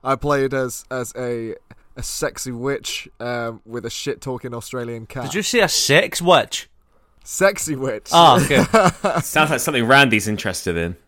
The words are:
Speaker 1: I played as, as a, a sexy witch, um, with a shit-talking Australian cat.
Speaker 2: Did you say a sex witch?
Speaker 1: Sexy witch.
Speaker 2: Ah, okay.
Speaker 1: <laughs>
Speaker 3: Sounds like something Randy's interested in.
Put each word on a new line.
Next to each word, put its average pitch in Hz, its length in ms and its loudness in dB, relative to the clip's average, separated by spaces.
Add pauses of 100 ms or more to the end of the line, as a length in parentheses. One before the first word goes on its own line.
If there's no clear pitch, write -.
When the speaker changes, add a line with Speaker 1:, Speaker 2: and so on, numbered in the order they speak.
Speaker 1:
I 135 140 0
played 139 360 0
as, 131 380 -4
as 127 260 -8
a, 117 380 -6 (420)
a 120 60 -10
sexy - 480 -8
witch, 127 580 -8 (100)
um, 120 460 -6
with 113 180 -10
a 113 60 -8
shit-talking 127 640 -8
Australian 117 540 -10
cat. 127 180 -10
Speaker 2:
Did 143 80 -8
you 202 80 -2
say 240 200 0
a 185 60 4
sex 170 540 2
witch? 170 480 2 (540)
Speaker 1:
Sexy 190 520 -2
witch. 127 380 -6
Speaker 2:
Ah, 165 280 8
okay. 139 220 2
Speaker 1:
<laughs> 180 580 2
Speaker 3:
Sounds 151 280 0
like 131 100 -2
something 131 260 0
Randy's 117 420 6
interested 95 500 -4
in. 85 180 -4 (120)